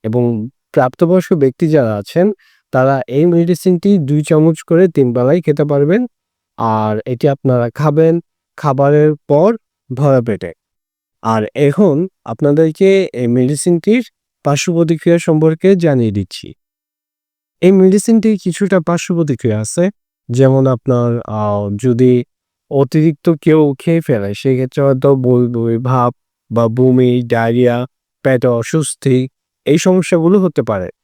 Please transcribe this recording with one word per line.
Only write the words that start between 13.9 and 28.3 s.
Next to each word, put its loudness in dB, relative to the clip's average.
পার্শ্ব -2
প্রতিক্রিয়া 0
সম্পর্কে 2
জানিয়ে 0
দিচ্ছি। -8
এই 4
মেডিসিনটির 2
কিছুটা -2
পার্শ্ব -4
প্রতিক্রিয়া -2
আছে, -4
যেমন 2
আপনার, -2
আহ, -4
যদি 2
অতিরিক্ত 0
কেউ 2
খেয়ে -2
ফেলে, -2
সেক্ষেত্রে -2
হয়তো 2
বমি 0
বমি -2
ভাব 0
বা 0
বমি, 2
ডায়রিয়া, 0
পেটে 0